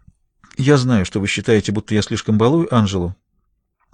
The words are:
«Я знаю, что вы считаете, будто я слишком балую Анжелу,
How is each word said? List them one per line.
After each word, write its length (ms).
«Я 200
знаю, 280
что 140
вы 80
считаете, 440
будто 220
я 80
слишком 360
балую 360
Анжелу, 420